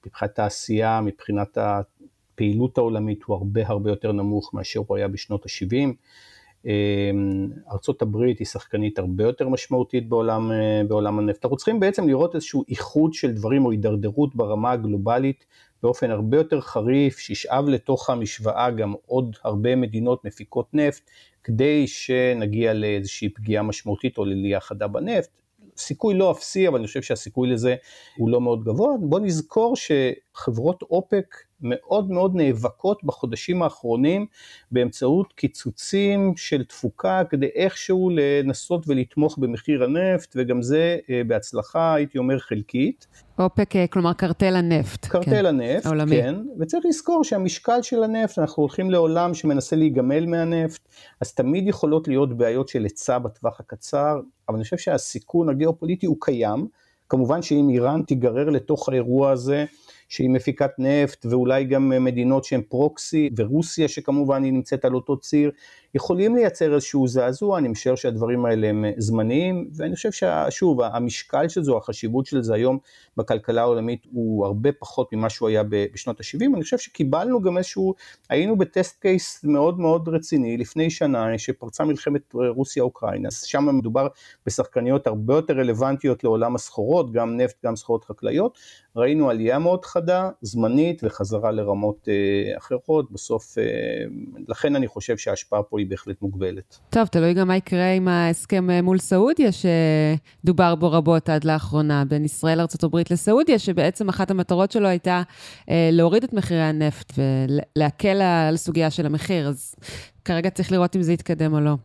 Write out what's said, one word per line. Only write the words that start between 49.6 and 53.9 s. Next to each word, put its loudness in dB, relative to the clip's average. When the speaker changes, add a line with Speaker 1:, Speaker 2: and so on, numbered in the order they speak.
Speaker 1:
להיגמל 2
מהנפט, -2
אז -6
תמיד 0
יכולות 0
להיות 2
בעיות 0
של -2
היצע -2
בטווח -6
הקצר, -2